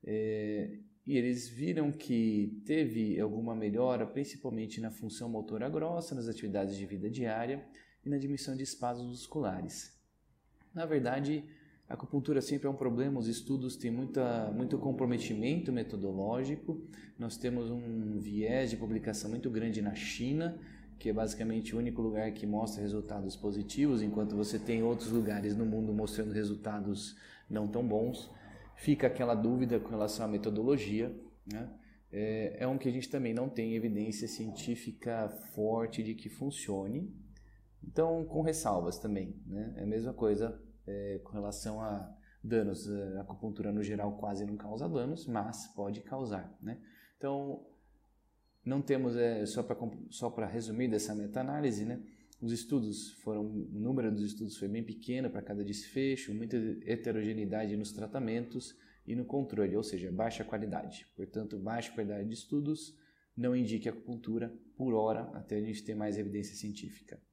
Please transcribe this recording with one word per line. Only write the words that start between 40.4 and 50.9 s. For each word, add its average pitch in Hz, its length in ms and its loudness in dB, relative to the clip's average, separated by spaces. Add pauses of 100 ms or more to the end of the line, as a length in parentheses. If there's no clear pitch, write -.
é, 101 360 -4
com - 100 -14
relação 104 480 -4
a 101 360 -4 (240)
danos. 101 480 2
É, 98 280 -2
a 98 40 -4
acupuntura, 104 500 -4
no 104 120 0
geral, 104 340 -2
quase 104 280 -2
não 104 100 -4
causa 107 320 -4
danos, 151 400 -2
mas 113 480 -2
pode 101 260 -2
causar, 107 600 -6
né? 117 180 -8 (380)
Então, 139 500 -4 (960)
não 135 180 2
temos, 131 340 4
é, 117 300 4
só - 160 -2
pra 120 140 0
comp-, - 340 -6
só - 200 -4
pra 110 180 -2
resumir 110 400 0
dessa 107 260 2